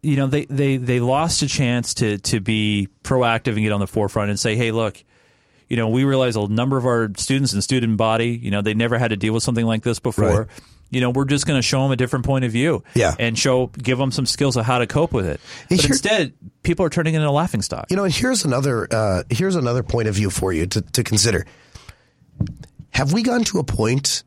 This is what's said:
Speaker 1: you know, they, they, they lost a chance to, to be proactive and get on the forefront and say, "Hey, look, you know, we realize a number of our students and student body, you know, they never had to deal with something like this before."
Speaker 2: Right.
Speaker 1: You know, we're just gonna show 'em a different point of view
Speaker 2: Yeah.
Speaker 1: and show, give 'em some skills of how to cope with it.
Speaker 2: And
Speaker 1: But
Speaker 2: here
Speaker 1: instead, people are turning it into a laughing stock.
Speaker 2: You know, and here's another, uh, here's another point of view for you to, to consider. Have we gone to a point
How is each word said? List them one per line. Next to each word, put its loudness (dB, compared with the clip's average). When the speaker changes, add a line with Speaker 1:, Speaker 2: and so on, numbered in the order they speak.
Speaker 1:
you 2
know, 2
they, 0
they, 0
they 0
lost 0
a -2
chance -2
to, 0
to -2
be 0
proactive 0
and -2
get 0
on 0
the -2
forefront -2
and -4
say, 0
"Hey, 0
look, -4
you -2
know, 0
we 2
realize 2
a 0
number 0
of 0
our 2
students 0
and 0
student 0
body, 2
you -6
know, -2
they 0
never 0
had 0
to 0
deal 0
with 0
something 0
like 0
this -2
before." 0
Speaker 2:
Right. -8
Speaker 1:
You 0
know, 2
we're 0
just 0
gonna 2
show 0
'em 2
a 2
different 0
point 0
of -2
view 0
Speaker 2:
Yeah. 4
Speaker 1:
and 0
show, 2
give -2
'em 0
some -2
skills 0
of 0
how 2
to 0
cope 0
with 0
it. -4
Speaker 2:
And 2
Speaker 1:
But 2
Speaker 2:
here 2
Speaker 1:
instead, 0
people 0
are 0
turning 0
it 2
into 2
a 0
laughing 0
stock. -6
Speaker 2:
You 0
know, 0
and 0
here's 0
another, 0
uh, 0
here's 0
another 0
point 0
of 0
view 0
for -2
you 0
to, -2
to -2
consider. 0
Have 0
we 2
gone 2
to -4
a 0
point 0